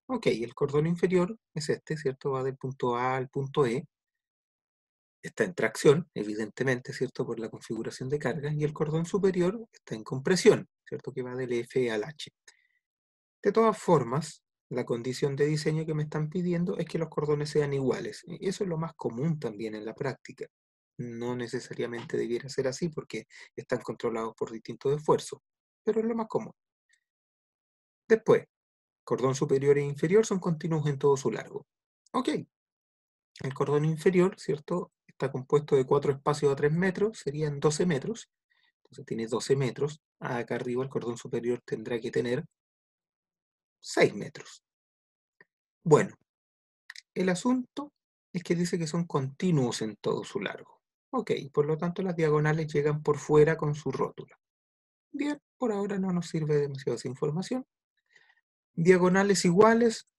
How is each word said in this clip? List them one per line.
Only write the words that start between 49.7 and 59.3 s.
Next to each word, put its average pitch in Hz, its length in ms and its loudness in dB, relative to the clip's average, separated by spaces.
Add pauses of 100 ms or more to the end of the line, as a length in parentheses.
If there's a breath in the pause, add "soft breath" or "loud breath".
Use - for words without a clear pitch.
en 107 140 -6
todo 113 260 -2
su - 180 -8
largo. - 400 -8 (360)
Ok, 240 140 -2 (220)
por 147 140 2
lo 156 100 0
tanto 175 260 -4
las 185 140 -2
diagonales 156 560 2
llegan 151 280 0
por 147 180 0
fuera 151 380 6
con 147 200 -2
su 135 160 -4
rótula. - 440 -6 (760)
Bien, 285 260 -4 (200)
por 247 120 0
ahora 202 260 -2
no 190 160 0
nos 175 160 -2
sirve 151 280 0
demasiado 139 400 -2
esa 113 100 -8
información. 156 580 -4 (1080 soft breath)
Diagonales 185 720 4